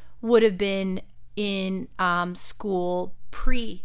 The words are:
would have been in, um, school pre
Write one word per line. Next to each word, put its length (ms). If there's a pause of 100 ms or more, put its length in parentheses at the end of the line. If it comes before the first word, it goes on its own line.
(220)
would 220
have 120
been 440 (340)
in, 540 (100)
um, 380
school 800 (180)
pre 520